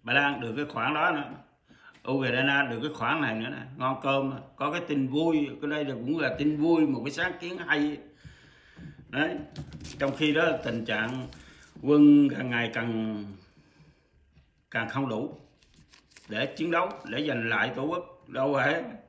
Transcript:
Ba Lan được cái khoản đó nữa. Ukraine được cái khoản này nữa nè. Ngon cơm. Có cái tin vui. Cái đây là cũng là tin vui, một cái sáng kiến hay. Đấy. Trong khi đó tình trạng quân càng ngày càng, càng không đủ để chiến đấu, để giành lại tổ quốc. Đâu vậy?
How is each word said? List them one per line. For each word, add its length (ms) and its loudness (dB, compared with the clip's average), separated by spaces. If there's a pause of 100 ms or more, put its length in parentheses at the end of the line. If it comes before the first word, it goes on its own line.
Ba 100 -4
Lan 280 2
được 140 -6
cái 100 -4
khoản 280 -2
đó 180 2
nữa. 200 -4 (800)
Ukraine 580 2
được 140 -4
cái 120 -4
khoản 260 0
này 140 -2
nữa 140 -4
nè. 120 -10 (160)
Ngon 240 -2
cơm. 380 0 (160)
Có 160 -2
cái 160 -2
tin 200 0
vui. 420 2 (120)
Cái 100 -4
đây 140 -2
là 100 -4
cũng 240 -2
là 200 0
tin 180 2
vui, 300 4
một 180 0
cái 60 -4
sáng 280 -4
kiến 180 -8
hay. 400 0 (1120)
Đấy. 280 -2 (600)
Trong 180 0
khi 160 2
đó 120 4 (180)
tình 220 -4
trạng 420 -2 (540)
quân 480 8
càng 200 -4
ngày 240 0
càng, 520 -2 (1500)
càng 180 -2
không 200 -2
đủ 300 -4 (880)
để 180 -2
chiến 260 -4
đấu, 180 2 (160)
để 220 -4
giành 220 -2
lại 260 2
tổ 80 -4
quốc. 460 -6
Đâu 240 0
vậy? 300 0 (260)